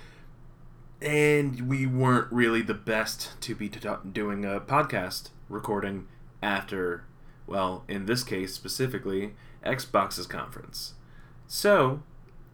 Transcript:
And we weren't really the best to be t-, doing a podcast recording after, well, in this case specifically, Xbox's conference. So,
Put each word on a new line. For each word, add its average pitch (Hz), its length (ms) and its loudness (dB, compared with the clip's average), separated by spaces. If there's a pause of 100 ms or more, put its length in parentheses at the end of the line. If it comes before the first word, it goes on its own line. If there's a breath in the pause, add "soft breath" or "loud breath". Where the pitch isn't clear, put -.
(1040 loud breath)
And 147 680 4
we 135 180 2
weren't 127 440 4
really 117 320 6
the 107 120 -2
best - 680 -2
to 113 140 -6
be 104 140 -6
t-, 104 200 -8 (240)
doing 101 320 -2
a 98 160 -2
podcast 123 680 0 (180)
recording 101 580 -4 (360 loud breath)
after, 98 640 -2 (420 soft breath)
well, 92 420 -2
in 98 180 -4
this 123 160 2
case 95 320 -4
specifically, 104 800 -2 (320 loud breath)
Xbox's 98 600 0
conference. - 680 -10 (520 loud breath)
So, 151 560 6 (520)